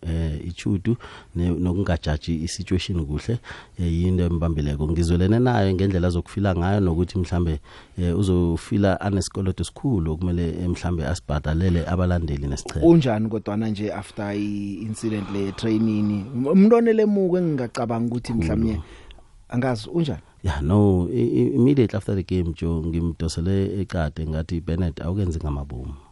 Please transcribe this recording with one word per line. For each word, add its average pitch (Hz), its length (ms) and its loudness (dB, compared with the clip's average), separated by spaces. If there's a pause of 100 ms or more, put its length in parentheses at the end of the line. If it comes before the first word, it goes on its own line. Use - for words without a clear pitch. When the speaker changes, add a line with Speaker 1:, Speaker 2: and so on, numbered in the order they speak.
Speaker 1:
Eh, 82 440 -2
ichudu 101 500 -2 (380)
ne-, 87 160 0
nokungajaji 85 920 -2
i-situation 87 600 -4
kuhle, 73 320 -4 (400)
eh, 85 140 0
yinto 87 320 2
embambileko. 76 640 0
Ngizwelene 87 500 2
naye 113 360 4
ngendlela 92 340 2
azokufila 90 460 0
ngayo 92 260 2
nokuthi 87 380 0
mhlambe, 85 420 0 (380)
eh, 87 200 0
uzofila 90 840 2
anesikoloto 98 640 -2
esikhulu 87 500 -2
okumele, 87 360 0
eh, 85 200 -4
mhlambe 85 380 -2
asibhadalele 80 800 0
abalandeli 85 600 0
nesichema. - 400 -2
Speaker 2:
Unjani 127 420 6
kodwana 107 400 -4
nje 104 240 -4
after - 440 -8
i-incident 104 960 -6
le 98 200 -4
training? 107 720 0 (100)
Umuntu 190 420 6
onelemuko 214 640 2
engingacabanga 120 680 -2
ukuthi 120 260 -4
Speaker 1:
Khulu. 113 120 0
Speaker 2:
mhlawumnye 95 360 0 (680)
angazi 120 420 -4
unjani? 151 300 -2 (220)
Speaker 1:
Yeah, 69 200 -2
no, 90 500 4
i-, 120 140 2
i-, 123 280 2
immediately 127 420 4
after 104 180 -2
the 98 80 0
game, 85 320 0
Joe, 82 280 -2
ngimdosele 85 1000 -2
eqade 80 460 -4
ngathi, 80 340 -4
"Bernard, 85 420 -2
awukenzi 87 360 -2
ngamabomu." 71 560 -6 (180)